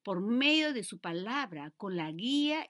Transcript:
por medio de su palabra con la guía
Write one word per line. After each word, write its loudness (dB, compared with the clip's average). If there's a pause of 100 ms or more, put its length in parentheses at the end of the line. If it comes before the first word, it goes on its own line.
por -2
medio 4
de -4
su -12
palabra -4
con -4
la -2
guía 0